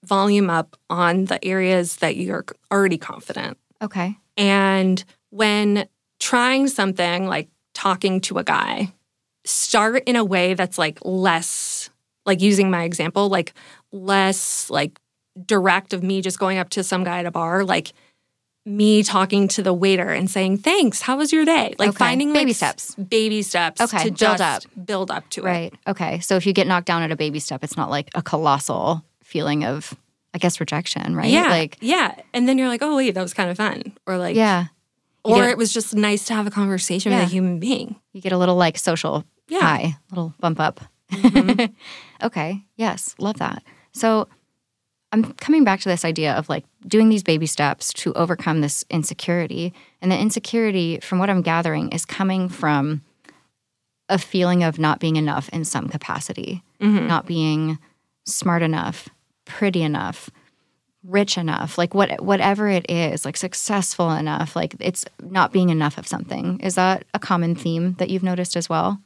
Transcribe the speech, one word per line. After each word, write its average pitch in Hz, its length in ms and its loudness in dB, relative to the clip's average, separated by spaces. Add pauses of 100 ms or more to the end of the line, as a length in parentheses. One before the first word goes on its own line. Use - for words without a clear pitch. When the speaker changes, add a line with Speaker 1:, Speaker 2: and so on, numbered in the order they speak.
Speaker 1:
volume 202 460 4
up 165 260 -2 (120)
on 175 360 2
the 185 200 -4
areas 185 520 0
that 160 200 -2
you're 185 320 -6
c-, - 80 -18 (140)
already 196 280 2
confident. - 600 -10 (240)
Speaker 2:
Okay. 202 340 -4 (200)
Speaker 1:
And 190 680 2 (280)
when 208 580 0 (320)
trying 262 480 2
something 190 580 -2
like 156 220 -4 (240)
talking 190 480 0
to 185 180 -4
a 175 60 -4
guy, - 480 -2 (520)
start 226 640 2
in 247 100 2
a 233 80 4
way 185 300 2
that's, 180 220 -2
like, 156 260 -2
less, 185 840 -2 (380)
like, 190 160 2
using 196 280 6
my 175 140 0
example, 175 440 -2
like, 180 260 -2 (380)
less, 190 760 0
like, 147 280 -2 (480)
direct 190 480 2
of 180 80 -4
me 190 180 0
just 185 180 -4
going 190 200 0
up 180 120 -2
to 202 140 -4
some 185 200 -2
guy 180 160 -4
at 175 60 -4
a 175 40 -4
bar, 170 340 0
like, 165 280 2 (760)
me 208 360 6
talking 196 460 2
to 202 140 -2
the 185 100 2
waiter 185 380 2
and 185 200 0
saying, 190 280 0
"Thanks, 311 420 2
how 254 160 -2
was 294 160 0
your 311 140 4
day?" 320 320 0
Like, 208 120 4
Speaker 2:
Okay. 202 80 -6
Speaker 1:
finding, 262 360 2
Speaker 2:
Baby 294 160 4
Speaker 1:
like, 220 60 0
Speaker 2:
steps. - 340 -4
Speaker 1:
s-, 196 160 -10
baby 220 340 0
steps 170 400 -2
Speaker 2:
Okay, 226 180 0
Speaker 1:
to 160 120 0
Speaker 2:
build 175 80 -8
Speaker 1:
just 208 240 4
Speaker 2:
up. 170 440 -4
Speaker 1:
build 190 240 -4
up - 200 -8
to - 120 -10
it. - 20 -10
Speaker 2:
Right. 175 300 -4 (120)
Okay. 170 340 -4
So 190 160 0
if 175 80 0
you 196 80 2
get 185 140 4
knocked 180 200 0
down 170 160 0
at 160 80 -2
a 160 60 -4
baby 151 220 -4
step, 143 260 -8
it's - 140 -8
not, 156 100 -2
like, 143 260 -4
a 170 60 -4
colossal 147 840 0 (220)
feeling 151 400 -4
of, 139 300 -8 (400)
I 180 40 -8
guess, 175 220 0
rejection, - 560 -4
right? 226 140 0
Speaker 1:
Yeah. 330 180 4
Speaker 2:
Like 165 320 0
Speaker 1:
Yeah. 294 340 0 (200)
And 247 120 2
then 262 120 4
you're 262 100 2
like, 240 140 -2
"Oh, 302 140 0
wait, 262 180 2
that 185 80 -2
was 180 100 -6
kind 185 180 -2
of 180 60 -6
fun." - 360 -4 (140)
Or, 185 120 -2
like, 175 180 -2
Speaker 2:
Yeah. 196 300 4 (600)
You 220 80 8
Speaker 1:
or 240 80 10
Speaker 2:
get 247 80 6
Speaker 1:
it 240 80 0
was 226 140 0
just 220 220 -4
nice 208 320 2
to 233 80 -2
have 214 120 0
a 202 40 -2
conversation 196 600 0
with 190 80 4
a 180 40 4
Speaker 2:
Yeah. 175 40 0
Speaker 1:
human 180 320 0
being. 220 360 -4 (160)
Speaker 2:
You 190 80 -18
get 185 120 -2
a 180 60 2
little, 180 180 4
like, 170 220 2
social 160 460 -2 (240)
Speaker 1:
Yeah. 349 120 -2
Speaker 2:
high, 156 360 2 (140)
little 170 280 -6
bump 165 220 -2
up. 151 200 -2 (300)
Speaker 1:
Mm-hmm. 226 600 4
Speaker 2:
<laughs> - 40 -20 (480)
Okay. 196 400 -4 (140)
Yes. - 420 -4
Love 202 200 -4
that. - 240 -6 (320)
So 220 340 2 (840)
I'm 214 220 0
coming 302 300 4
back 196 160 4
to - 80 -4
this 175 160 0
idea 160 300 0
of, - 140 -4
like, 156 160 -4 (220)
doing 220 220 6
these 208 160 4
baby 160 220 2
steps - 480 -2
to - 200 -6
overcome 165 460 0
this 143 300 -2
insecurity. 170 840 -4 (260)
And 185 120 -2
the - 60 0
insecurity, 208 840 -2
from - 180 -4
what 190 100 2
I'm 185 140 2
gathering, 165 480 0
is - 140 -6
coming 190 440 -2
from 151 540 0 (1040)
a 190 100 2
feeling 180 440 2
of 160 160 0
not 156 220 0
being 160 160 0
enough 147 340 -2
in 165 140 -6
some - 240 -4
capacity, - 720 -8 (180)
Speaker 1:
Mm-hmm. 202 280 4
Speaker 2:
not 165 180 0
being 156 520 0 (460)
smart 170 380 -2
enough, 160 460 -4 (360)
pretty 185 380 -2
enough, - 480 -6 (760)
rich 202 320 0
enough, 160 400 -4
like, 175 180 -2
what, - 300 2
whatever 202 440 2
it 185 220 0
is, 165 340 -2
like, - 120 -6
successful 185 760 -2
enough, 151 440 -2
like, 165 240 -4
it's - 240 -4 (180)
not 185 300 0
being 185 180 4
enough 156 280 0
of - 80 -14
something. - 540 -6
Is 185 160 -4
that 185 280 2 (100)
a - 40 -4
common 170 360 0
theme 170 440 -2
that 180 120 -2
you've 185 120 -2
noticed 180 340 -2
as 170 120 -4
well? 175 360 -2